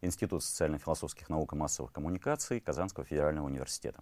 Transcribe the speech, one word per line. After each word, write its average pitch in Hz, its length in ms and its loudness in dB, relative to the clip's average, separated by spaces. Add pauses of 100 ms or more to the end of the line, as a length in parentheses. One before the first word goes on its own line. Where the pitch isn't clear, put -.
Институт 87 420 0
социально-философских - 840 0
наук 78 240 0
и - 20 -2
массовых 73 340 -2
коммуникаций 101 680 0
Казанского 82 460 -2
федерального 76 400 4
университета. - 560 -4